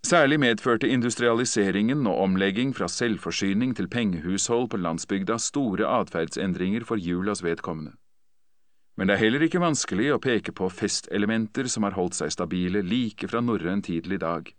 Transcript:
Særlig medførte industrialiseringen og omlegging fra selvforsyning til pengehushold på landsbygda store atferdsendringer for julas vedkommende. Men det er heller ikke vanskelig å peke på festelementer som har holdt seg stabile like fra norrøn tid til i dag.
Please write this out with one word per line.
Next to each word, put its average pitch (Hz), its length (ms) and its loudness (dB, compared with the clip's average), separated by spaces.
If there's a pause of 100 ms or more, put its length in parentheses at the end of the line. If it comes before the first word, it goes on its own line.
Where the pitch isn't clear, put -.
Særlig 151 340 6
medførte 117 480 4
industrialiseringen 117 1160 2
og 92 160 0
omlegging 98 560 2
fra 92 100 -2
selvforsyning 104 880 0
til 92 160 -4
pengehushold 104 800 0
på 110 80 -4
landsbygda 95 640 -2
store 107 460 0 (100)
atferdsendringer 92 880 -2
for 107 160 -2
julas 92 400 -2
vedkommende. 82 560 -4 (1000)
Men 95 80 0
det 101 80 6
er 98 80 4
heller 123 240 4
ikke 175 160 2
vanskelig 131 480 0
å 123 120 2
peke 110 360 0
på 92 160 0
festelementer 110 960 -2
som 110 160 0
har 95 80 -2
holdt 90 240 -2
seg 78 160 -2
stabile 90 480 0
like 110 480 -2
fra 117 80 -2
norrøn 101 480 0
tid 82 220 -4
til 95 80 -2
i - 20 -4
dag. 82 400 -4